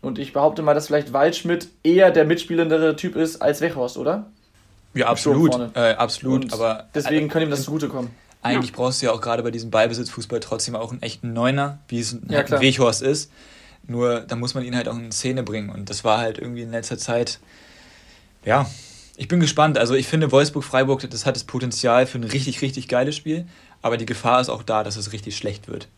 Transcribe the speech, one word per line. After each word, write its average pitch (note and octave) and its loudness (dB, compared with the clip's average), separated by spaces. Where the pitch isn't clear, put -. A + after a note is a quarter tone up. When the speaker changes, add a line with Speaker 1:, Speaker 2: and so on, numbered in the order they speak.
Speaker 1:
Und C3 -6
ich C#3 -8
behaupte D3 2
mal, D3 6
dass D3 -2
vielleicht D3 0
Waldschmidt E3+ 2
eher F3+ 8
der D#3+ 6
mitspielendere D#3+ 2
Typ F3 -6
ist D#3+ -2
als D3 2
Weghorst, C#3 -2
oder? F3+ -2
Speaker 2:
Ja, A#2 0
Speaker 1:
Im A#2 2
Sturm D3 2
Speaker 2:
absolut. D3+ 6
Speaker 1:
vorne. A#2+ -4
Speaker 2:
Äh, A#2 4
absolut, B2 0
Speaker 1:
Und A2 -6
Speaker 2:
aber, A2 -2
Speaker 1:
deswegen D3+ 0
Speaker 2:
äh, D3 -4
Speaker 1:
kann D#3+ 0
ihm D#3 0
das C#3 -2
Speaker 2:
im C3 -4
Speaker 1:
zugutekommen. C3 -4
Speaker 2:
Eigentlich B2 -2
Speaker 3:
Ja. - -18
Speaker 2:
brauchst B2+ -2
du B2+ 0
ja A2+ 2
auch A2+ 0
gerade A#2 -2
bei A#2 -2
diesem A2+ -8
Ballbesitzfußball A#2 0
trotzdem A#2 -6
auch A2+ -6
einen B2+ -10
echten A#2 -8
Neuner, C#3 0
wie A#2+ -4
es A2+ -6
ein, - -10
Speaker 1:
Ja, D3 2
Speaker 2:
halt C#3 2
ein - -14
Speaker 1:
klar. C#3 2
Speaker 2:
Weghorst B2+ 4
ist. C#3+ -2
Nur, A#2+ 0
da A#2 -8
muss A#2+ -4
man C3 -4
ihn B2 -6
halt A#2+ -2
auch A#2 -6
in A#2 -12
Szene B2+ -4
bringen. G#2+ -6
Und G2+ -12
das G2 -10
war A2 4
halt A2+ -2
irgendwie A#2+ -10
in A2+ -10
letzter A#2 -6
Zeit, A#2+ -4
ja, B2+ 2
ich - -10
bin F3 2
gespannt. D3+ 2
Also A#2+ 2
ich C3+ 2
finde, D#3+ 0
Wolfsburg-Freiburg, C3+ 2
das A2+ -8
hat C3+ 0
das - -8
Potenzial B2 2
für B2+ -8
ein A#2 -6
richtig, B2+ -4
richtig C3+ -6
geiles C3+ 0
Spiel. D#3+ -6
Aber A#2 0
die A2+ -4
Gefahr B2 2
ist B2+ -2
auch G#2+ -6
da, G#2+ -2
dass G#2 -6
es G2+ -10
richtig G2+ -12
schlecht G2 -8
wird. - -12